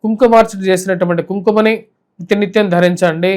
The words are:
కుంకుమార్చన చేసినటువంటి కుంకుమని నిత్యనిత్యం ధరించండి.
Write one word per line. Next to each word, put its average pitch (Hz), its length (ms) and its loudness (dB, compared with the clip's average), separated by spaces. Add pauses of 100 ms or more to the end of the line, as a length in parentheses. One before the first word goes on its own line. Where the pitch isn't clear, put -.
కుంకుమార్చన 220 580 2
చేసినటువంటి 180 600 -2
కుంకుమని 214 500 0 (460)
నిత్యనిత్యం 202 500 -2
ధరించండి. 175 680 0